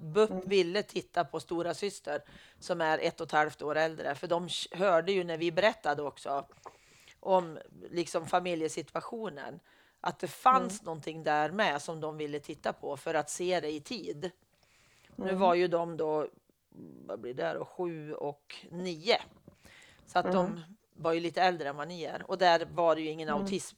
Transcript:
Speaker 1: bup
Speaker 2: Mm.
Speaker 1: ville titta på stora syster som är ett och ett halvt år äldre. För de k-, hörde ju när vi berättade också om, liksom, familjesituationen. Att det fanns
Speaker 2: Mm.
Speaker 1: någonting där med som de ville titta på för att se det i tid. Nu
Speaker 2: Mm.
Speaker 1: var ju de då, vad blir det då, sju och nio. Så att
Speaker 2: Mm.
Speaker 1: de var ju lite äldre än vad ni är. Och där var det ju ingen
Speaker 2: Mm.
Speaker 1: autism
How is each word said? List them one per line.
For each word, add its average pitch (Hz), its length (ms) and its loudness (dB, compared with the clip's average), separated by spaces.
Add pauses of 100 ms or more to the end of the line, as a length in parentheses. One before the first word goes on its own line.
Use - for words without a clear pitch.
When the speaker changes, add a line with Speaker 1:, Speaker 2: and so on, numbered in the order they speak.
Speaker 1:
bup 190 300 4
Speaker 2:
Mm. 185 180 -4
Speaker 1:
ville 190 340 4
titta 175 420 -2
på 156 160 -6
stora 170 340 -2
syster 147 480 -6 (380)
som 175 200 -2
är 156 180 4
ett - 220 -2
och 165 60 -4
ett - 60 -6
halvt 151 300 2
år 147 140 0
äldre. 156 380 0
För 175 120 -8
de 170 220 0
k-, - 280 -8
hörde 175 360 4
ju 185 120 2
när 170 140 -4
vi 170 140 0
berättade 160 500 2
också 139 420 -4 (760)
om, 180 380 2 (320)
liksom, 170 360 -2
familjesituationen. 170 1300 -4 (400)
Att - 180 -6
det 175 100 -6
fanns 254 520 4
Speaker 2:
Mm. - 40 -20
Speaker 1:
någonting 160 380 -8
där 151 280 2
med 175 320 2
som 160 180 -8
de 156 160 -6
ville 147 240 -6
titta - 320 -6
på 143 240 -8
för 160 180 -4
att 151 160 0
se 180 300 0
det 151 120 -4
i 151 80 -6
tid. 170 500 -8 (840)
Nu 190 120 -4
Speaker 2:
Mm. 190 120 0
Speaker 1:
var 180 140 8
ju 180 140 4
de 170 280 0
då, 156 300 0 (800)
vad 107 140 -10
blir 123 140 -10
det 160 180 -4
då, - 120 -8
sju 160 500 -8
och - 400 -8 (160)
nio. 180 460 -2 (920)
Så - 120 0
att 175 60 4
Speaker 2:
Mm. 180 120 2
Speaker 1:
de 170 280 0 (300)
var 160 180 0
ju 165 80 2
lite 170 220 0
äldre 170 260 4
än 143 80 -6
vad 147 120 -6
ni 175 160 -10
är. - 260 -8
Och 185 80 0
där 170 360 6
var 165 200 6
det 156 60 0
ju 156 100 -2
ingen 156 180 -6
Speaker 2:
Mm. 147 120 0
Speaker 1:
autism 196 360 -4